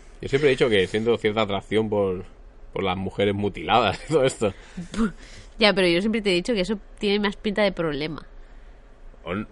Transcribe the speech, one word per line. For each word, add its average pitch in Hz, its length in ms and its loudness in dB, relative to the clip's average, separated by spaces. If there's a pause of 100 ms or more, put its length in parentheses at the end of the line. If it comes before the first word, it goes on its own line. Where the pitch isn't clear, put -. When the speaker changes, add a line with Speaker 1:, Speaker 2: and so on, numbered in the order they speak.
(220)
Speaker 1:
Yo 98 60 -6
siempre 139 220 4
he - 20 6
dicho 131 180 4
que 98 180 6
siento 110 300 2
cierta 107 260 0
atracción 101 460 -2
por, 95 360 0 (480)
por 92 100 -2
las 92 140 -2
mujeres 98 360 -2
mutiladas 98 680 0
y - 80 -10
todo 143 140 4
esto. 107 280 0 (1040)
Speaker 2:
Ya, 208 160 4
pero 185 140 2
yo 170 140 4
siempre 220 200 -2
te 202 100 0
he - 20 4
dicho 180 200 0
que 208 80 0
eso 190 160 -4 (220)
tiene 202 220 0
más 202 160 -2
pinta 208 260 -2
de 196 80 2
problema. 156 560 -4 (960)
Speaker 1:
O 87 80 -6
n-, 107 200 -4